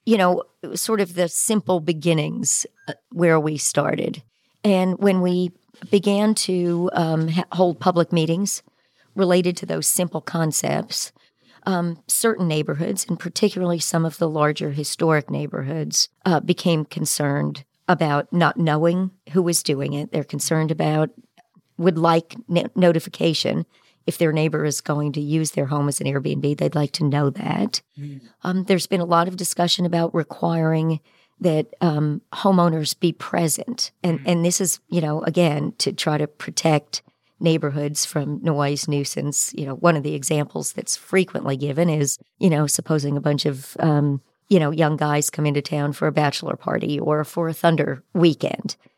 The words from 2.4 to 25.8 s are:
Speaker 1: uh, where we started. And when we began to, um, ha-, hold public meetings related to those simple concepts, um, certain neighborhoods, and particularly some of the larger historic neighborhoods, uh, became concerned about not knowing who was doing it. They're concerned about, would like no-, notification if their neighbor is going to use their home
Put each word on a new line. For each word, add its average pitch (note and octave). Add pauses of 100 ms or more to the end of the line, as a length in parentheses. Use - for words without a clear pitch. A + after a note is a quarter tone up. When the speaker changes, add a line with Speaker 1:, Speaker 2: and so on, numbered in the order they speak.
Speaker 1:
uh, - (180)
where E3
we D3+
started. - (420)
And F#3
when F#3+
we F3+ (380)
began G#3
to, F3
um, D#3+
ha-, E3
hold F3
public E3+
meetings E3 (540)
related F3+
to -
those D#3+
simple E3
concepts, - (540)
um, F3 (100)
certain G#3+
neighborhoods, D#3
and E3+
particularly F3+
some E3
of D#3+
the E3
larger D3+
historic D3+
neighborhoods, D3 (160)
uh, E3
became E3
concerned D3 (220)
about D3
not E3+
knowing E3+ (200)
who F3+
was E3+
doing C#3+
it. D3
They're D3+
concerned D#3
about, D#3 (680)
would E3+
like E3 (120)
no-, E3+
notification E3 (400)
if -
their D#3+
neighbor D#3
is C#3+
going D3
to D3
use D3+
their C#3+
home C#3+